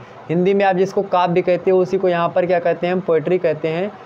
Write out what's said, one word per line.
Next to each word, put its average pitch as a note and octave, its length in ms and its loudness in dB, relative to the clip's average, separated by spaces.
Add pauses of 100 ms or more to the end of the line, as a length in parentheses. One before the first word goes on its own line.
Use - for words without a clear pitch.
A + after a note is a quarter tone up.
(280)
हिंदी F3+ 260 2
में G3 100 2
आप F#3+ 120 2
जिसको F#3+ 260 0
काव्य F3+ 400 0
कहते F3+ 280 0
हो, F#3 80 4
उसी F#3 200 0
को F#3+ 100 0
यहाँ E3+ 200 0
पर F3 180 0
क्या F3 120 2
कहते E3+ 280 -2
हैं? F3+ 80 0
हम F#3 60 -2
पोएट्री E3+ 380 0
कहते D#3+ 300 -2
हैं, F3+ 240 -4 (140)